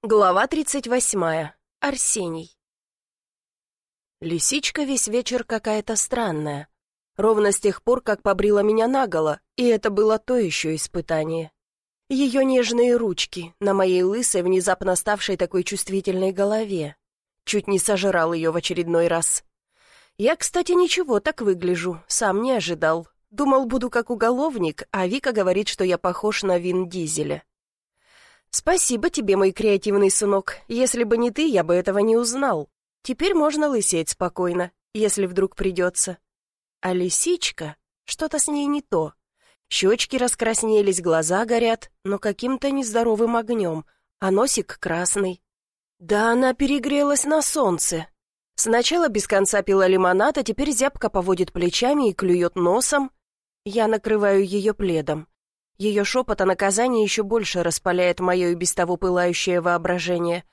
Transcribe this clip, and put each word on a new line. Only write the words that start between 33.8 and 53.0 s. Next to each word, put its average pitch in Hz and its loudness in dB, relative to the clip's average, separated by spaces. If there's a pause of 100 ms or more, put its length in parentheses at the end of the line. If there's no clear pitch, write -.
спокойно, 180 -2 (220)
если 202 0
вдруг 190 -2
придется". 180 -2 (640)
А 185 -2
лисичка, 180 -4 (280)
что-то 311 -6
с 302 0
ней 294 -4
не 294 -2
то. 160 -4 (560)
Щечки 226 0
раскраснелись, 220 0
глаза 170 2
горят, 226 0 (140)
но 196 -2
каким-то 247 -2
нездоровым 233 0
огнем, 214 -2 (360)
а 190 0
носик 208 0
красный. 180 -4 (560)
"Да 208 2
она 254 2
перегрелась 285 0
на 302 2
солнце!" 180 0 (480)
Сначала 247 2
без 202 -2
конца 196 2
пила 190 2
лимонад, 185 4
а 262 -2
теперь 269 -4
зябко 262 -2
поводит 185 0
плечами 240 0
и 185 0
клюет 175 0
носом. 262 0 (560)